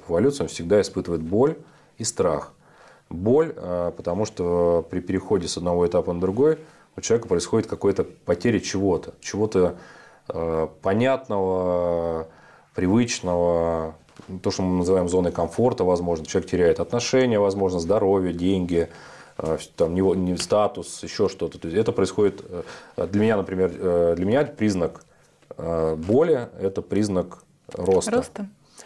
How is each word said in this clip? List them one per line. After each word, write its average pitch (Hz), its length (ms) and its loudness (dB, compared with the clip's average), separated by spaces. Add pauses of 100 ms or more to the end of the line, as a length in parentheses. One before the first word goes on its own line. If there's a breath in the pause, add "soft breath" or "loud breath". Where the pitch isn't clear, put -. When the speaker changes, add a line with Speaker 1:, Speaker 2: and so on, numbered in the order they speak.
Speaker 1:
эволюции, 117 340 2
он 78 60 -6
всегда 92 320 2
испытывает 90 400 -4
боль 113 340 2 (440 loud breath)
и 110 40 -10
страх. 82 480 -2 (580 soft breath)
Боль, 123 460 2
э, 87 420 -4
потому 92 280 -2
что 87 640 0
при 90 120 -4
переходе 90 460 -2
с - 100 -6
одного 87 280 0
этапа 87 280 0
на 87 80 -6
другой 127 360 2 (380 loud breath)
у - 60 -12
человека 117 260 0
происходит - 400 0
какая-то 95 360 0
потеря 92 560 -2
чего-то, 95 600 -2
чего-то, 95 560 0 (520 loud breath)
э, 82 400 -2 (140)
понятного, 92 1500 0 (480 loud breath)
привычного, 87 1200 0 (480)
то, 104 80 -2
что - 100 -4
мы 90 160 0
называем 90 320 2
зоной 87 220 2
комфорта, 101 520 0
возможно. 87 420 0
Человек - 260 -2
теряет - 280 4
отношения, 120 600 2
возможно, 98 400 2
здоровье, 95 520 2
деньги, 87 580 0 (500 loud breath)
э, 78 180 -2 (180)
там, 85 200 0
него-, 92 200 2
не-, 90 220 -2
статус, 98 680 -2
еще 90 260 0
что-то. - 280 -6
То - 100 -10
есть 82 100 -4
это 110 140 2
происходит, 98 520 0 (540 loud breath)
э, 85 100 -2
для 101 140 0
меня, 110 160 4
например, 92 380 0
э, 87 420 2
для 90 80 -2
меня 123 200 2
признак, 101 580 -2 (540 soft breath)
э, 80 380 -2
боли — 123 520 2 (140)
это 95 220 -2
признак 98 600 -2 (300)
роста. 95 380 2
Speaker 2:
Роста. 226 360 -4 (380 loud breath)